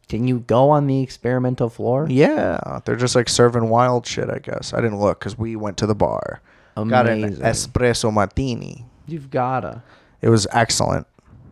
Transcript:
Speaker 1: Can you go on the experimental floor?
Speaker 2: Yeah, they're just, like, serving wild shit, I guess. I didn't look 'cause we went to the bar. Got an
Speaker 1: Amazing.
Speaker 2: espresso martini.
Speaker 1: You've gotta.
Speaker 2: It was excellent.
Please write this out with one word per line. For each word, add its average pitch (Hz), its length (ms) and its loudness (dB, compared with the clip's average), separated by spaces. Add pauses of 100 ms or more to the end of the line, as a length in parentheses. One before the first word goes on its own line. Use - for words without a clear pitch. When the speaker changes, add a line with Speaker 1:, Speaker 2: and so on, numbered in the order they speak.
Speaker 1:
Can 117 180 -2
you 127 120 0
go 123 320 4
on 143 160 4
the 135 140 0
experimental 127 680 -2
floor? 123 400 -2
Speaker 2:
Yeah, 135 760 0
they're 117 100 0
just, 120 200 0
like, 120 140 2
serving 120 400 4
wild 120 380 2
shit, - 220 -6
I - 100 -6
guess. - 340 -10
I 117 80 0
didn't 107 180 -2
look 98 200 2
'cause 101 180 -10
we 113 180 -6
went 104 220 -8
to - 100 -2
the 107 80 2
bar. 55 460 -2 (340)
Got 117 320 2
an 110 160 0
Speaker 1:
Amazing. 101 200 -6
Speaker 2:
espresso 117 720 0
martini. 107 720 -2 (220)
Speaker 1:
You've 147 240 -12
gotta. 127 500 -4 (400)
Speaker 2:
It 110 80 2
was 107 220 4
excellent. - 560 0 (440)